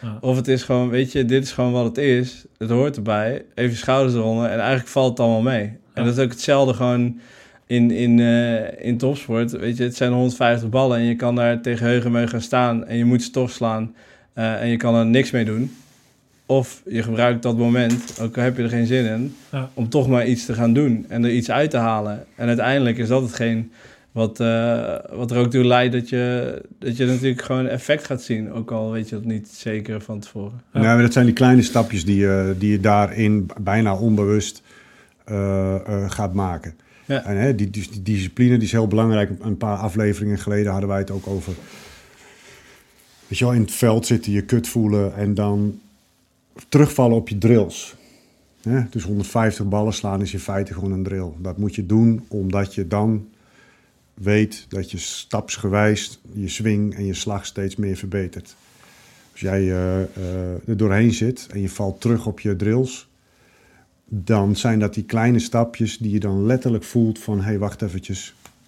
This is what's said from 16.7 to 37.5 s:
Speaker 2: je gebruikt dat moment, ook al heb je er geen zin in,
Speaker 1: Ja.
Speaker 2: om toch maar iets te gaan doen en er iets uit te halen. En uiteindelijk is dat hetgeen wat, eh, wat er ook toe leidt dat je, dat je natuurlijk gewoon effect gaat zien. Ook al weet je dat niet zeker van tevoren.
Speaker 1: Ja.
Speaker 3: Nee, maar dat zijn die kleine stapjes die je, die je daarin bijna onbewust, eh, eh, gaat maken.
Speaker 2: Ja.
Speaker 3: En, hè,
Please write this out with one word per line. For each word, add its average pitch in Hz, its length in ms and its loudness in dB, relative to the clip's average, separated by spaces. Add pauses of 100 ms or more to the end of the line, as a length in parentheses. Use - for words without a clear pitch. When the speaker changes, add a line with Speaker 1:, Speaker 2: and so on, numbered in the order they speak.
Speaker 2:
je 113 160 -4
gebruikt 117 400 2
dat 120 140 0
moment, 120 640 2
ook 113 160 -6
al 127 60 0
heb 123 140 0
je 127 60 -2
er 117 60 0
geen 117 180 0
zin 127 200 2
in, 117 280 -4 (180)
Speaker 1:
Ja. 131 220 -8
Speaker 2:
om 120 140 -4
toch 131 200 2
maar 123 180 2
iets 123 180 0
te 123 100 -6
gaan 117 180 2
doen 123 360 2
en 117 160 -2
er 117 60 2
iets 117 200 0
uit 143 200 2
te 135 60 -2
halen. 107 480 -2 (120)
En 120 100 -4
uiteindelijk 120 520 2
is 113 100 -2
dat 131 140 2
hetgeen 113 500 -2 (400)
wat, 110 280 -2
eh, 117 540 0 (180)
wat 117 180 -6
er 120 60 -2
ook 123 140 4
toe 127 140 4
leidt 123 280 4
dat 123 160 -2
je, 123 540 -4 (160)
dat 117 180 -6
je 127 100 0
natuurlijk 127 360 0
gewoon 131 240 -2
effect 131 400 -2
gaat 127 160 -6
zien. 110 300 -6
Ook 117 180 -8
al 110 200 -4
weet 110 180 -6
je - 60 -12
dat 107 100 -10
niet 110 240 -6
zeker 107 520 -8
van 104 200 -12
tevoren. 110 400 -14 (120)
Speaker 1:
Ja. - 80 -6
Speaker 3:
Nee, 110 80 4
maar 117 140 8
dat 120 100 6
zijn 123 120 6
die 120 100 6
kleine 127 280 8
stapjes 104 420 0
die 98 120 2
je, 98 420 2
die 104 120 2
je 104 100 2
daarin 104 680 2 (100)
bijna 101 360 0
onbewust, 104 640 0 (640)
eh, 98 500 -2
eh, 98 360 -4
gaat 98 240 -4
maken. 85 400 -4 (300)
Speaker 2:
Ja. 135 200 -4
Speaker 3:
En, 101 120 -4
hè, 127 180 2